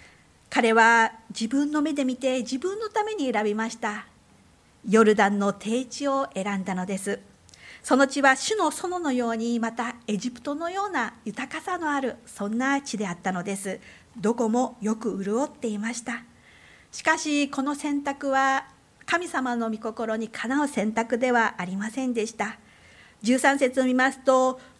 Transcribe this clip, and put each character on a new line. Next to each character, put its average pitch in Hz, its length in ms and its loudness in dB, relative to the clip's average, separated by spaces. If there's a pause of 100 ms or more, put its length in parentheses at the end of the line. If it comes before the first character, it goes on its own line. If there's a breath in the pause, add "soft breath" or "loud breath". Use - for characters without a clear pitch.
(500 soft breath)
彼 233 240 4
は 226 380 6 (180)
自 226 180 -6
分 285 240 0
の 302 80 2
目 294 140 0
で 277 100 0
見 254 120 0
て、 254 240 0
自 254 180 -6
分 381 200 -4
の 440 120 -6
た 427 120 -2
め 427 120 -4
に 277 180 -2
選 214 100 0
び 208 120 0
ま 220 160 -4
し 226 80 -14
た。 208 260 -6 (800)
ヨ 220 180 6
ル 214 100 6
ダ 202 160 4
ン 202 80 0
の 196 160 2
低 240 320 -4
地 285 200 -8
を 269 280 0
選 196 240 -4
ん 185 60 -6
だ 190 100 -4
の 185 100 -4
で 190 140 -4
す。 202 200 -4 (640 loud breath)
そ - 140 4
の 269 100 6
地 277 140 -4
は 269 160 6
主 - 200 -2
の 349 140 2
園 359 280 -4
の 330 120 -2
よ 247 200 0
う 226 60 -2
に、 233 220 -2
ま 226 140 -2
た 233 220 -6 (120)
エ 208 120 -2
ジ 247 140 -4
プ - 100 -16
ト 294 120 -4
の 330 140 -6
よ 392 200 -4
う - 20 -6
な 254 240 -4 (100)
豊 262 240 -8
か 320 140 -10
さ 370 160 -4
の 320 120 -2
あ 285 80 0
る、 262 180 -4 (100)
そ - 200 -8
ん 220 120 -2
な 277 240 2
地 233 160 -6
で 202 100 -4
あ 175 40 -6
っ 170 100 -6
た 185 100 -2
の 180 100 -4
で 196 140 -4
す。 196 240 -8 (380 loud breath)
ど 214 160 0
こ 233 160 0
も 247 320 0
よ 214 140 0
く 196 280 -4
潤 214 200 -2
っ 294 60 -6
て - 160 -10
い 208 120 -4
ま 226 160 -6
し - 80 -10
た。 240 220 -10 (680 soft breath)
し - 100 -12
か 320 140 2
し、 285 320 0
こ 277 140 -4
の 277 120 -2
選 285 280 -2
択 285 260 -4
は 269 380 2 (400)
神 349 220 0
様 254 280 -2
の 226 140 -2
御 220 80 -6
心 220 380 -4
に 220 120 -4
か - 180 -8
な 269 160 2
う 285 60 0
選 214 240 0
択 233 240 0
で 254 160 2
は 226 240 4
あ 180 80 -6
り 185 140 -4
ま 208 100 -4
せ 262 160 -6
ん 254 80 -2
で 220 140 -2
し - 80 -12
た。 214 240 -6 (640 soft breath)
十 247 160 4
三 277 200 4
節 262 240 2
を - 20 0
見 254 80 2
ま 254 180 4
す 269 100 -10
と、 262 380 4 (220 loud breath)